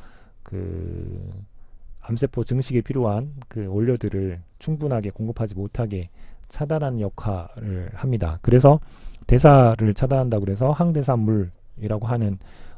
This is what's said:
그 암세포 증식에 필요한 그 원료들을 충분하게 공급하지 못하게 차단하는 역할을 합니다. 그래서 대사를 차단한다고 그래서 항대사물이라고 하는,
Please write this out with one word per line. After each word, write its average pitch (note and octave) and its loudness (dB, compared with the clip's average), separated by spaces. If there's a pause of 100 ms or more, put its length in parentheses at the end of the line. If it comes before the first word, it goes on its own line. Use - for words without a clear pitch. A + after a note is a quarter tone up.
(440)
그 F2 -10 (680)
암세포 A#2 -2
증식에 B2 -2
필요한 B2 -2 (140)
그 G#2+ -8
원료들을 G2 -2 (180)
충분하게 C#3 -2
공급하지 A2 -6
못하게 G2 -4 (380)
차단하는 D3 -4
역할을 F#2+ -6
합니다. F#2+ -2
그래서 C#3 8 (480)
대사를 B2 8
차단한다고 A#2+ 0
그래서 G#2 0
항대사물이라고 A2 0
하는, A2+ 0 (400)